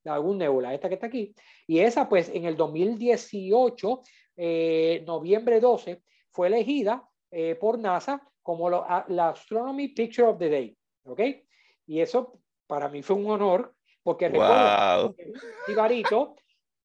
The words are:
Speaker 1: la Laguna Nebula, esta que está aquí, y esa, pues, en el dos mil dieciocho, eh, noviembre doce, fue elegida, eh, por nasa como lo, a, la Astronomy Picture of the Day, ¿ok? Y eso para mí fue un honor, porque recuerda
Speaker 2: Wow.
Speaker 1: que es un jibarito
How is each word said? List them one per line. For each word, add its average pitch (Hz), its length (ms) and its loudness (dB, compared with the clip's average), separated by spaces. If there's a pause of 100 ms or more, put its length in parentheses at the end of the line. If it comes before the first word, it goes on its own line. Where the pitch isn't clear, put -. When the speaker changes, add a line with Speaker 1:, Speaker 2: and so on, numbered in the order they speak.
Speaker 1:
la 156 100 -8
Laguna 180 320 -2
Nebula, 131 300 0
esta 175 140 -6
que 185 60 -6
está 226 120 -8
aquí, 226 260 -8 (320)
y 165 140 2
esa, 240 280 4
pues, 175 220 2
en 170 160 -6
el 160 100 -2
dos 156 160 0
mil 196 280 -2
dieciocho, 233 1000 0 (340)
eh, 165 720 0
noviembre 208 520 0
doce, 226 440 0 (260)
fue 180 180 0
elegida, 233 640 0 (220)
eh, 165 240 -4
por 220 240 0
nasa 214 420 -4 (220)
como 170 260 -4
lo, 175 180 0
a, 180 220 -2
la 175 200 0
Astronomy 262 580 -6
Picture 233 400 0
of 196 100 2
the 165 120 -2
Day, 131 280 -4 (280)
¿ok? 127 160 -6 (640)
Y 160 140 -4
eso 247 380 -4 (280)
para 143 220 -4
mí 143 120 -14
fue 190 140 0
un 202 160 -2
honor, 202 420 0 (300)
porque 170 260 0
recuerda 104 400 6 (320)
Speaker 2:
Wow. 190 160 -2
Speaker 1:
que 175 60 -20
es - 60 -16 (140)
un - 60 -16 (160)
jibarito 220 680 0 (500)